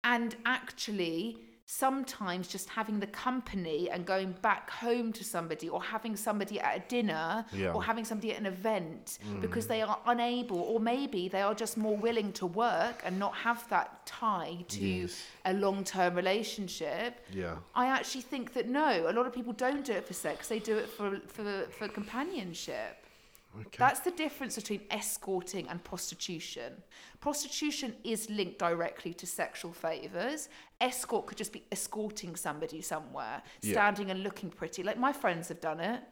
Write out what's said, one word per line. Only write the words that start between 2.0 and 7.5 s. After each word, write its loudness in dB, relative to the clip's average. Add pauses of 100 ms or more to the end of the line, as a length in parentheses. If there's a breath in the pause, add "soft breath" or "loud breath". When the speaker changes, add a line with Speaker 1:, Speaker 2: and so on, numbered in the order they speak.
Speaker 1:
just -6
having 0
the 0
company 0
and -2
going 4 (100)
back 2
home 2
to -6
somebody -2
or 0
having -2
somebody 0
at 2
a -2
dinner 2